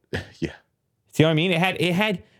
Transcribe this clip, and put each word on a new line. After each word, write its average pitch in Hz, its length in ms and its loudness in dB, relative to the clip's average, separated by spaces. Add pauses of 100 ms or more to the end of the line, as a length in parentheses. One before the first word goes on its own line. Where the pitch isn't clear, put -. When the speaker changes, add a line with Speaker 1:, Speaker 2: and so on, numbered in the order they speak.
(120)
Speaker 1:
<laughs> - 60 -6 (220)
Yeah. 78 140 -6 (580)
Speaker 2:
See - 120 2
what 160 80 4
I - 20 2
mean? 170 180 2
It 165 80 0
had, 185 220 -2
it 175 120 0
had 202 300 -2 (160)